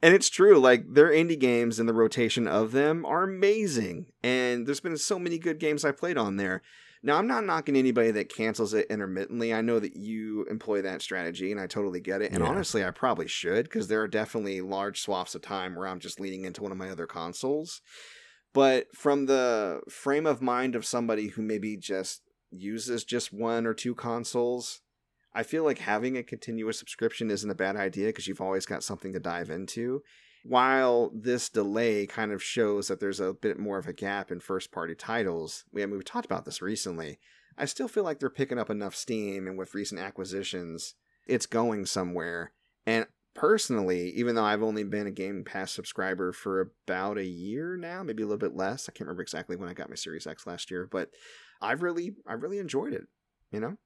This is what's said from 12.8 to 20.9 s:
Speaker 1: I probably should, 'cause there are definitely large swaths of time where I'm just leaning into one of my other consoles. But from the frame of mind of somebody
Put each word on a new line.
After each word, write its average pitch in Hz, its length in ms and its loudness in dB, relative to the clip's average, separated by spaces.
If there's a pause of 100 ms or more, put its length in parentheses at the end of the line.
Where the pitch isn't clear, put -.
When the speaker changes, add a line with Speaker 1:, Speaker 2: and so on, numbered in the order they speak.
Speaker 1:
I 92 60 0
probably - 380 -2
should, 98 420 -2
'cause 214 200 -4
there 107 120 2
are 107 60 -2
definitely 104 540 -4
large 98 400 -4
swaths 92 340 -4
of 85 80 -12
time 92 320 -6
where 90 120 -8
I'm 92 120 -8
just 90 200 -12
leaning 95 260 -8
into 90 180 -8
one 101 80 -6
of 95 80 -8
my 92 100 -8
other 85 160 -8
consoles. 131 760 -4 (720)
But 135 420 6
from 143 320 2
the 117 600 4
frame 147 380 0
of 135 160 2
mind 127 340 2
of 113 100 -4
somebody 113 420 0